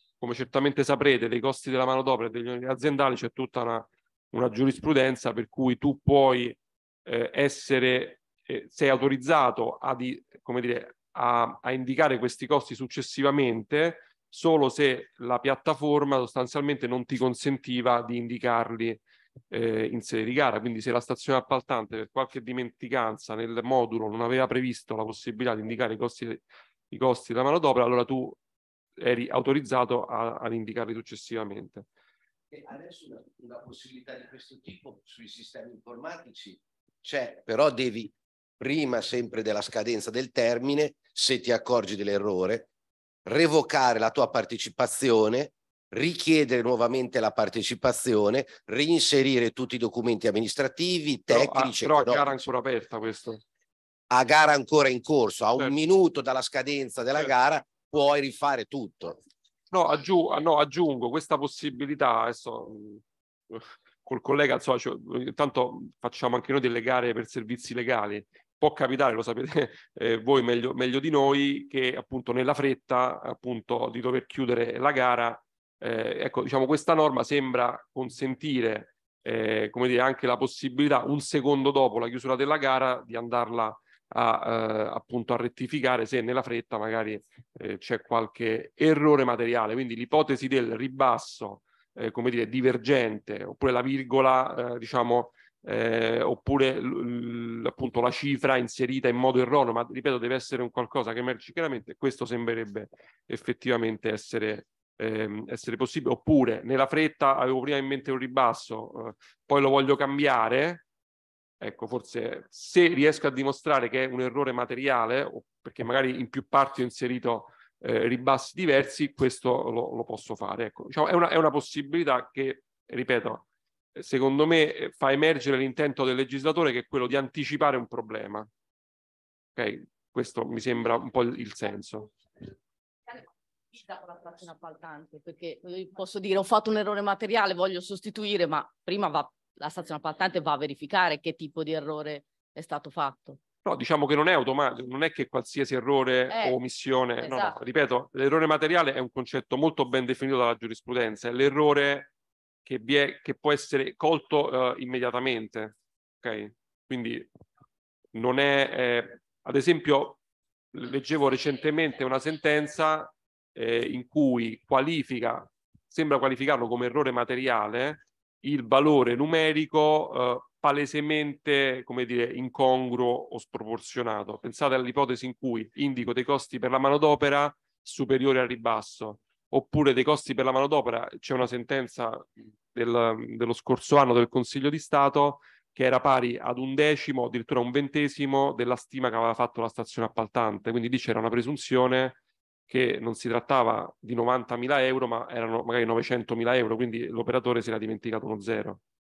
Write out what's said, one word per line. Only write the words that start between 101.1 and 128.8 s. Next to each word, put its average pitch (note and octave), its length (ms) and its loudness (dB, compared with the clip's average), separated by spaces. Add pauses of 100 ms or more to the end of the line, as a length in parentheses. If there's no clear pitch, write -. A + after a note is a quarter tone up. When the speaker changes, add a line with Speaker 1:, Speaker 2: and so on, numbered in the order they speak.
Speaker 1:
che A#2 60 -6
emerge B2 320 -6
chiaramente, C#3 440 -6
questo B2+ 300 -4
sembrerebbe A2+ 640 -4 (360)
effettivamente A#2 840 -4
essere, G#2+ 580 -4 (280)
ehm, G#2+ 520 -6
essere A2+ 280 -8
possibile. B2 380 -2
Oppure B2 500 4
nella C3 240 2
fretta D3 480 2
avevo C3 260 0
prima C#3 160 -2
in C3+ 100 -2
mente C#3 240 -4
un C3 60 -2
ribasso, A#2 920 -2
eh, G#2+ 40 -12 (320)
poi C#3 160 4
lo C3+ 80 6
voglio C#3 260 6
cambiare, C#3 920 2 (720)
ecco, G#2+ 300 -10
forse A#2 640 -8
se - 380 4
riesco D3 400 4
a C#3 40 -2
dimostrare C3+ 580 0
che C3 160 0
è - 20 -2
un B2+ 140 -4
errore B2+ 320 -2
materiale, B2 720 0
o - 200 -10 (160)
perché - 240 -10
magari B2+ 360 0
in A#2+ 100 -6
più - 180 -8
parti C#3 340 2
ho B2 40 0
inserito, A#2+ 640 -4 (340)
eh, A2+ 260 0
ribassi B2+ 480 0
diversi, C#3 580 2
questo C3 560 0
lo, A#2 240 -4
lo A#2 100 -4
posso A2 320 -10
fare. G2+ 320 -6
Ecco, - 200 -14
diciamo, D3+ 200 0
è - 60 2
una, E3+ 160 6
è - 60 2
una D#3+ 140 6
possibilità C#3+ 800 -2
che, C3+ 340 -6 (220)
ripeto, A#2 640 -2 (520)
secondo C3+ 460 2
me, D#3+ 280 4
eh, - 180 -6
fa C#3 200 0
emergere C#3 460 2
l'intento C3+ 460 0
del B2+ 120 2
legislatore, C3+ 560 0
che A#2+ 80 -2
è - 80 -10
quello B2+ 200 -2
di C3 80 -2
anticipare C#3 640 0
un A#2+ 100 -6
problema. G#2+ 580 -10 (1080)